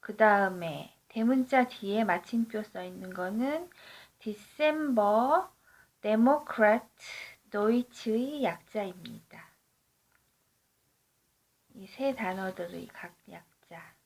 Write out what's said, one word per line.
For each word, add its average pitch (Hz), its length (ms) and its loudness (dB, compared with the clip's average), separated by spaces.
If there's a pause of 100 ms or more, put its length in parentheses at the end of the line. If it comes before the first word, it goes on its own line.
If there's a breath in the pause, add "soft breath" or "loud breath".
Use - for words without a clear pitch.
그 208 160 -12
다음에 185 760 2 (140)
대문자 254 600 2
뒤에 208 360 -2
마침표 214 580 -2
써 190 200 -10
있는 185 300 -12
거는 233 580 -4 (480 loud breath)
디셈버 269 1300 0 (480 soft breath)
데모크라트 226 880 4 (640 loud breath)
도이츠의 240 920 -2
약자입니다. 180 1040 -8 (2250)
이 190 120 -18
세 269 280 -4
단어들의 185 760 -6
각 - 260 -18 (160)
약자. 165 640 -20 (120)